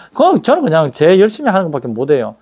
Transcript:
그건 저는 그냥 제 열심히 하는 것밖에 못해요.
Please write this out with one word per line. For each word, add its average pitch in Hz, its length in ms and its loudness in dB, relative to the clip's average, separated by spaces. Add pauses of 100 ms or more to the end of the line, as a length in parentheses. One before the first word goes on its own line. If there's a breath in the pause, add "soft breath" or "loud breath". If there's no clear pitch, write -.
(100)
그건 320 320 2
저는 311 220 0
그냥 160 280 0
제 180 280 4
열심히 220 300 0
하는 190 200 -2
것밖에 131 180 -6
못해요. 120 540 -2